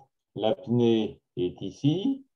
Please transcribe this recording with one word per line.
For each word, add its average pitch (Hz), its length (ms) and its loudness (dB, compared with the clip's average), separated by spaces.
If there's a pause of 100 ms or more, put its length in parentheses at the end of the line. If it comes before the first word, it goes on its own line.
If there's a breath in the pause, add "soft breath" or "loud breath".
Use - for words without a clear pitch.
(380)
L'apnée 113 800 0 (200)
est - 240 -4
ici. 165 640 -2 (100)